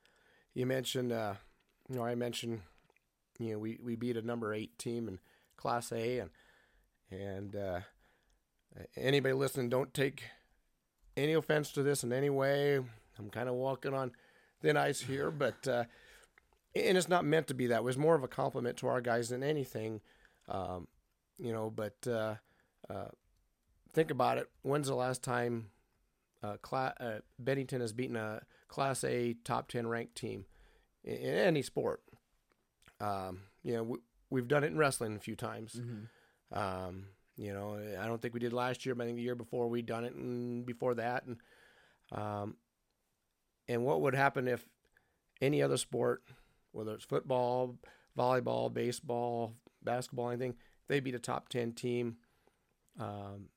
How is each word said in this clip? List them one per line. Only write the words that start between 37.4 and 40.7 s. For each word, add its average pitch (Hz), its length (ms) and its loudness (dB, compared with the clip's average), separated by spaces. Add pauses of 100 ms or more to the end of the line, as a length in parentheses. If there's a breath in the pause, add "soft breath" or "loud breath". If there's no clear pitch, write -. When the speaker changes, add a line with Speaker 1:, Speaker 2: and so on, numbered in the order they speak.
Speaker 1:
know, 104 260 -6 (220)
I 110 60 -2
don't 117 120 -2
think 117 140 -4
we 120 60 -4
did 120 140 0
last 123 320 -2
year, 127 100 0
but 120 80 -4
I - 20 -2
think 120 120 -4
the 120 60 -4
year 123 120 -2
before 120 320 -2
we'd 120 180 0
done 113 180 -2
it, 127 120 -6
and 123 500 -4
before 123 300 0